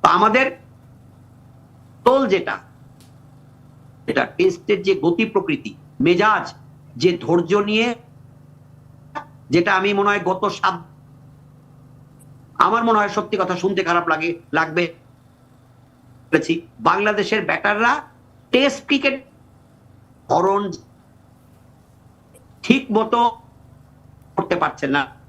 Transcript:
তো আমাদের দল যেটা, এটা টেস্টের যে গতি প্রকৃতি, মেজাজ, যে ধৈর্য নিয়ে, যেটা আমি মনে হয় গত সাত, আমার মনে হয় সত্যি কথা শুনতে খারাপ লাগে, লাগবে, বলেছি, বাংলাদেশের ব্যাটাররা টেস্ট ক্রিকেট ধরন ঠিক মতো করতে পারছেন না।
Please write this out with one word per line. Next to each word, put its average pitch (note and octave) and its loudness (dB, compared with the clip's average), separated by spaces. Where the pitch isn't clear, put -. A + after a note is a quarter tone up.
তো F3+ 6
আমাদের A3 2
দল C4+ 4
যেটা, F#3 -2
এটা - 0
টেস্টের F3+ -2
যে F#3+ 0
গতি E3+ 2
প্রকৃতি, - -4
মেজাজ, F3+ 2
যে E3+ 2
ধৈর্য E3+ 0
নিয়ে, A3 0
যেটা F3 2
আমি G3 0
মনে G3+ 0
হয় G3+ 0
গত F#3 -2
সাত, F#3 -2
আমার A3+ 2
মনে A3+ 4
হয় G#3 2
সত্যি G#3 -4
কথা F3+ -2
শুনতে F#3 -2
খারাপ E3 0
লাগে, E3 -2
লাগবে, D#3+ -2
বলেছি, D#3+ -2
বাংলাদেশের G3+ 0
ব্যাটাররা G#3+ 0
টেস্ট C4 2
ক্রিকেট C#4 -2
ধরন G3 0
ঠিক C4 0
মতো A3+ 0
করতে F3 -2
পারছেন D3 -4
না। C#3 -4